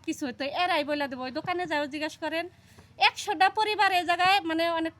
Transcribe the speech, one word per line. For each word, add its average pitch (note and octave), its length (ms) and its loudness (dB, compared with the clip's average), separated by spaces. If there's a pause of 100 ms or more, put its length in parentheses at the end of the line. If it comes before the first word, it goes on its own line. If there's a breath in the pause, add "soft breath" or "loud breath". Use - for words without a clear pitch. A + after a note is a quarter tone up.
কিছু D#4 200 -4
হইতো, B3 180 -6
এরাই D#4+ 400 0
বলে D4 240 -2
দেবো। B3+ 160 -8
ওই C4 80 -6
দোকানে F4 340 -4
যাও D4+ 220 0
জিজ্ঞাসা D4+ 380 -6
করেন, D#4+ 200 -4 (520 soft breath)
একশোটা G4 520 2
পরিবার G#4 420 2
এই F4 140 2
জায়গায়, F4+ 360 4
মানে, D#4+ 280 0
অনেক D#4+ 300 -2